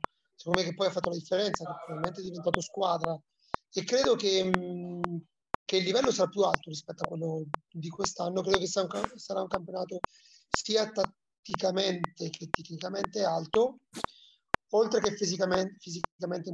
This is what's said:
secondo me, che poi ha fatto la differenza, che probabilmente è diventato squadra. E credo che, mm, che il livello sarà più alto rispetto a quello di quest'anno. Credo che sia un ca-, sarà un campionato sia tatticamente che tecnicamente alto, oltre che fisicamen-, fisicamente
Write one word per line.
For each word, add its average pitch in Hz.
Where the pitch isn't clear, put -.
secondo 180
me, 180
che 170
poi 190
ha 170
fatto 175
la 175
differenza, 185
che 160
probabilmente 160
è 190
diventato 175
squadra. 170
E 185
credo 254
che, 190
mm, 180
che -
il 185
livello 226
sarà 185
più 202
alto 175
rispetto 156
a -
quello 160
di 165
quest'anno. 180
Credo 190
che 185
sia 196
un 180
ca-, 202
sarà 196
un 185
campionato 180
sia 214
tatticamente 190
che 160
tecnicamente 190
alto, 180
oltre 220
che 202
fisicamen-, 190
fisicamente 175